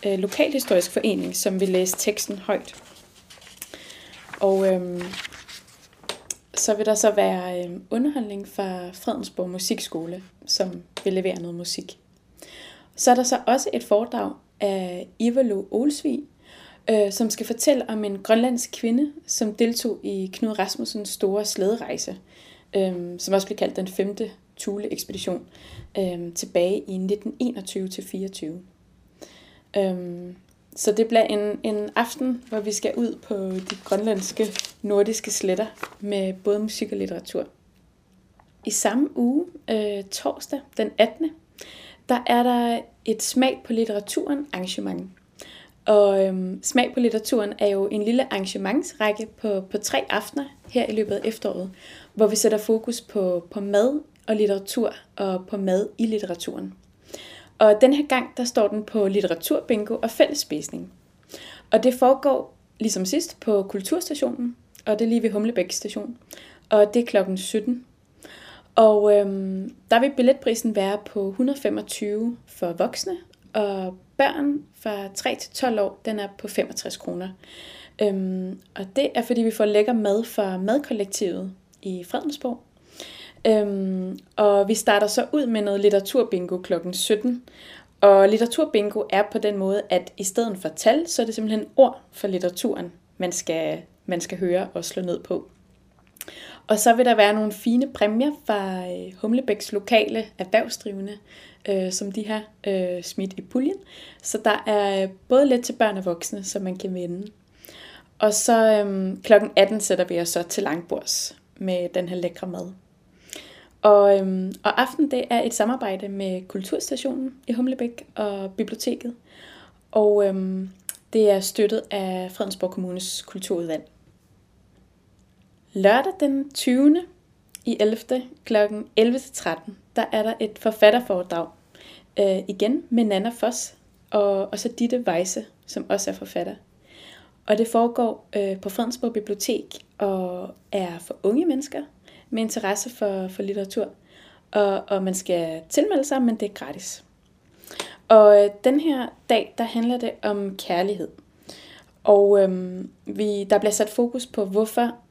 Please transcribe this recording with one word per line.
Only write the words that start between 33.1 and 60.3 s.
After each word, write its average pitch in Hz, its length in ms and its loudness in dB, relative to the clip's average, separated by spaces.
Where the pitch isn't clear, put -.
på - 200 -8
de 185 340 -8
grønlandske, 208 600 -2
nordiske 208 500 0
sletter 196 340 -2
med 196 340 -4
både 202 260 0
musik 214 320 -4
og 202 60 -6
litteratur. 190 500 -6
I 214 60 -4
samme 226 460 0
uge, 262 280 0
øh, 208 340 -2
torsdag 277 560 -8
den 214 200 -2
attende, 269 320 2
der 247 180 0
er 240 160 4
der 240 360 2
et 214 180 -2
Smag 262 400 0
på 233 100 -6
litteraturen 226 800 -2
arrangement. 185 560 -8
Og, 196 400 6
øhm, 190 380 -4
Smag 247 300 0
på 262 60 -2
litteraturen 220 600 0
er 208 80 2
jo 196 200 0
en 208 160 -2
lille 240 300 0
arrangementsrække 208 920 -2
på, 208 360 -4
på 190 160 -8
tre - 320 -2
aftener 269 360 -4
her 240 160 0
i 214 60 -6
løbet 208 240 -2
af - 120 -4
efteråret, 190 440 -6
hvor 214 140 4
vi 214 80 2
sætter 214 220 2
fokus 220 440 -2
på, 180 500 -2
på 208 100 -8
mad 208 400 2
og 220 80 2
litteratur 202 580 0
og 185 320 -4
på 208 100 -6
mad 196 300 2
i 226 80 2
litteraturen. 190 680 -6
Og 214 220 8
den 262 120 8
her 285 140 0
gang, 247 300 -2
der 247 60 -4
står 233 240 2
den 214 160 -4
på 214 240 -2
litteraturbingo 208 920 -2
og 226 100 -4
fællesspisning. 175 800 -2